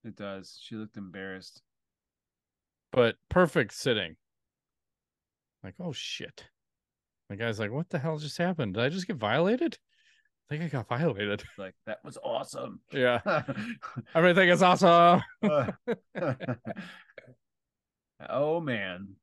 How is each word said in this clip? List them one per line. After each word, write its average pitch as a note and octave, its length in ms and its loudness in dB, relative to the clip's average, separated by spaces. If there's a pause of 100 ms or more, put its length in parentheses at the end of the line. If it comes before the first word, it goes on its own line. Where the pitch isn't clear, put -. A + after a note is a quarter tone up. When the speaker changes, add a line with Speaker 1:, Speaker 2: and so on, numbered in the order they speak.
Speaker 1:
It G#2 120 -14
does. G2 460 -14
She A2+ 140 -14
looked G#2+ 200 -12
embarrassed. F#2+ 680 -14 (1300)
Speaker 2:
But A#2 240 2 (120)
perfect E3 460 2
sitting. G2+ 420 -2 (1500)
Like, F#2+ 160 -16
"Oh, F3+ 140 -8
shit." - 560 -12 (800)
The G2+ 80 -12
guy's A2+ 240 -4
like, G#2 120 -2
"What D3+ 180 -6
the E3 80 -4
hell D#3 200 -4
just D3+ 200 -10
happened? D#3+ 360 -2
Did A2+ 80 0
I B2+ 60 2
just F3+ 180 -6
get G3 100 -6
violated? F3 600 0 (680)
I D3 60 -6
think D#3 100 -6
I D#3+ 40 -6
got C3 200 -6
violated." G#2+ 640 -2
<laughs> - 80 -20
Speaker 1:
Like, F#2+ 160 -12 (120)
"That A2 180 -10
was - 180 -16
awesome." A#2+ 580 -8 (120)
Speaker 2:
Yeah. B2 320 2
Speaker 1:
<laughs> - 880 -6
Speaker 2:
Everything F3 340 6
is F3 140 6
awesome. F3 600 8 (200)
<laughs> - 0 -
Speaker 1:
Uh, D3+ 300 2 (420)
<laughs> E3 200 -2 (1900)
oh, D3+ 320 -2
man. G2 640 -6